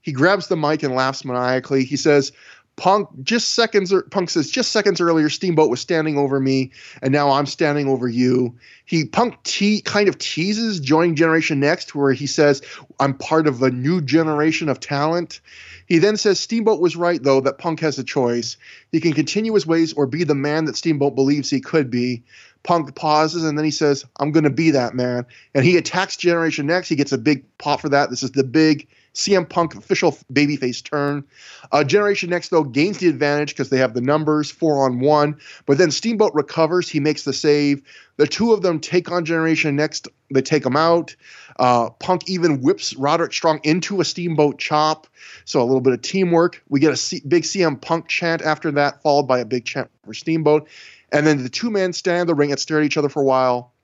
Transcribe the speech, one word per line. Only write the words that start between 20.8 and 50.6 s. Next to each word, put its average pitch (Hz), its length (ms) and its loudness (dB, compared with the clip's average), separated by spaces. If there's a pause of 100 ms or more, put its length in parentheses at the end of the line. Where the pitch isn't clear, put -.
believes 135 360 0
he 135 100 -2
could 139 300 -2
be. 123 320 -4 (400)
Punk 160 320 -2
pauses, 156 500 0
and 151 140 -2
then 151 60 -2
he 156 60 0
says, 143 340 0 (160)
"I'm 147 100 -2
gonna 151 200 2
be 160 220 2
that 123 220 0
man." 123 320 -4 (280)
And 135 100 2
he 175 120 6
attacks 180 400 -2
Generation 165 500 0
Next. 175 220 0
He 160 80 -2
gets 139 160 -2
a 135 60 -2
big 135 260 0 (140)
pop 147 220 -2
for 156 80 -6
that. 139 220 2
This 123 120 -8
is 131 100 -8
the 135 120 0
big 156 420 2 (280)
C - 200 0
M 180 120 2
Punk 170 280 -2
official 170 420 -2 (160)
babyface 135 500 -2
turn. 143 420 -4 (480)
Uh, 147 100 4
Generation 196 480 0
Next, 175 200 -4
though, 160 140 2
gains 147 340 -2
the 180 100 2
advantage 147 480 0
'cause 120 140 -6
they 131 80 2
have 127 160 0
the 120 60 -2
numbers, 151 500 0
four 143 340 0
on 123 160 0
one. 147 360 2 (300)
But 139 120 2
then 175 120 4
Steamboat 214 440 0
recovers. 160 540 0
He 151 120 -4
makes 147 220 -2
the 135 100 -6
save. 143 500 2 (340)
The 151 100 4
two 226 260 0
of 196 100 2
them 170 180 0
take 175 300 -2
on 175 140 -2
Generation 160 520 0
Next. 151 320 -4 (220)
They 131 120 2
take 143 240 0
'em 127 100 0
out. 165 400 2 (420)
Uh, 120 320 2
Punk - 380 -4
even 165 320 0
whips 156 360 -2
Roderick 147 360 -2
Strong 156 300 0
into 180 380 -2
a 156 40 2
Steamboat 156 540 0
chop. 151 480 -2 (380)
So 135 180 0
a - 20 4
little 131 160 2
bit 127 140 2
of 110 80 -8
teamwork. 175 680 0
We 143 120 0
get 151 120 4
a 127 40 -2
C-, - 300 -8
big 160 180 2
C 196 180 -4
M 156 140 0
Punk 165 320 -4
chant 165 340 -4
after 156 300 -2
that, 143 300 -2
followed 143 260 2
by 127 100 2
a 123 60 -4
big 117 200 -4
chant - 260 -8 (140)
for 110 80 -18
Steamboat. 151 560 0 (420)